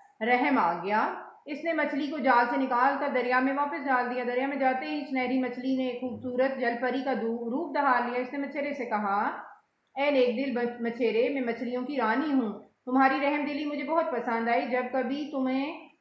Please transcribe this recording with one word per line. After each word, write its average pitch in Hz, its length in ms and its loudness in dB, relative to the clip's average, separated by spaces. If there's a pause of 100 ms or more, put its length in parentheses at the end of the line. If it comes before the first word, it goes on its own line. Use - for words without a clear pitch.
(220)
रहम 247 380 4
आ 170 140 4
गया। 214 460 0 (280)
इसने 302 260 -4
मछली 294 340 0
को 302 120 -6
जाल 240 280 4
से 277 100 -2
निकाल 262 420 2
कर 285 100 -2
दरिया 247 300 2
में 269 140 2
वापस 294 260 -2
डाल 254 300 0
दिया। 247 160 -4
दरिया 247 220 0
में 285 120 -4
जाते 262 260 2
ही 302 200 -4
सुनहरी 254 380 0
मछली 254 340 -2
ने 254 160 -2
खूबसूरत 247 640 -2
जलपरी 247 460 0
का 269 100 0
दू-, 226 380 -2
रूप 285 260 -4
धार 247 320 2
लिया। 247 120 -2
इसने 285 180 -6
मछेरे 277 340 -4
से 247 120 -6
कहा, 208 580 -2 (540)
"ए 285 140 2
नेक 247 240 4
दिल 254 220 -2
ब-, 240 240 -2
मछेरे, 233 480 2
मैं 254 240 -2
मछलियों 247 300 -4
की 277 140 -4
रानी 254 340 2
हूँ, 226 380 0 (160)
तुम्हारी 269 340 4
रहमदिली 294 460 0
मुझे 294 180 -4
बहुत 320 220 2
पसंद 233 440 -2
आई। 247 180 2
जब 240 280 0
कभी 269 360 -2
तुम्हें 269 680 -2